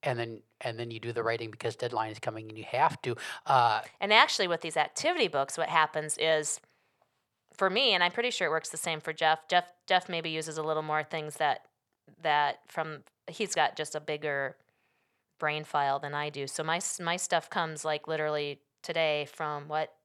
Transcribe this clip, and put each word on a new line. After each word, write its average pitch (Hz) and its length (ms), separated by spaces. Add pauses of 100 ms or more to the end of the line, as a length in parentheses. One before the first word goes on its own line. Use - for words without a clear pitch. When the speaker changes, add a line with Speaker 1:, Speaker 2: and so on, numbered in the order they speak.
Speaker 1:
and 123 140
then, 117 240 (180)
and 113 180
then 117 140
you 113 80
do 117 120
the 117 120
writing 113 260
because 110 260
deadline 113 360
is 107 80
coming 110 280
and 107 80
you 110 140
have 139 320
to. 120 140 (300)
Uh, 120 340 (200)
Speaker 2:
And 202 120
actually 214 360
with 170 120
these 160 160
activity 285 520
books, 139 300
what 165 100
happens 156 520
is, 156 400 (920)
for 190 160
me, 226 240
and 180 100
I'm 175 100
pretty 240 180
sure 190 160
it 151 40
works 160 200
the 156 80
same 160 220
for 160 120
Jeff, 160 360
Jeff, 175 220 (160)
Jeff 185 220
maybe 165 220
uses 160 260
a 156 60
little 156 220
more 156 180
things 151 340
that, 143 300 (560)
that 147 460
from, 156 340 (240)
he's 185 280
got 151 220
just 151 180
a 151 60
bigger 147 560 (840)
brain 151 260
file 139 340
than 143 160
I 147 160
do. 143 160
So 156 160
my 160 140
s-, - 240
my 170 180
stuff - 320
comes, 160 340
like, 151 240
literally 151 520 (220)
today 156 520
from 147 340
what 156 240 (120)